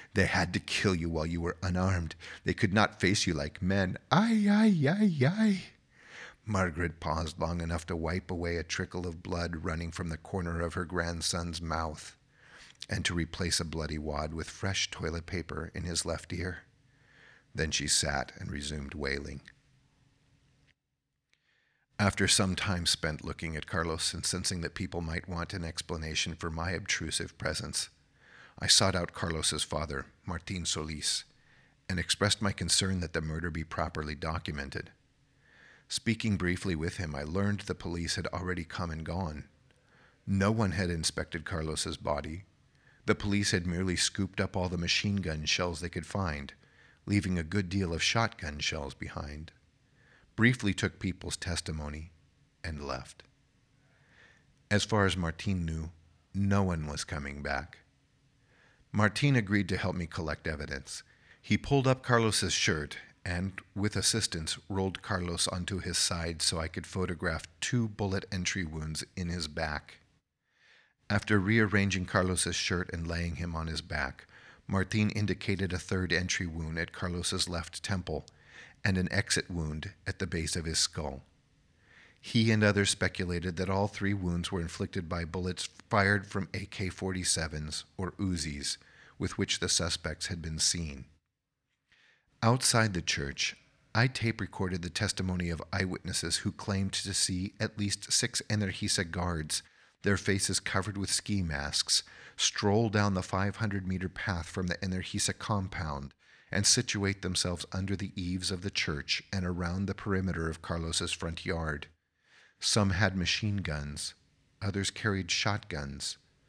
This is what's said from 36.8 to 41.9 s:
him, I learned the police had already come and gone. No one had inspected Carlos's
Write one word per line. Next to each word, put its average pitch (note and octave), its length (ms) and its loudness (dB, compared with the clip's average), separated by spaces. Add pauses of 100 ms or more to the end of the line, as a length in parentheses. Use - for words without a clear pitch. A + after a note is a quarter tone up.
him, D#2+ 160 -4
I C#2+ 100 -4
learned G2 380 0
the F2+ 140 -4
police E2+ 400 -4
had F2 120 -4
already F2 360 -4
come E2+ 260 -6
and D#2+ 160 -6
gone. E2 440 -6 (760)
No G2 240 4
one A2 220 4
had F2 180 0
inspected D#2+ 540 -2
Carlos's D#2 540 -2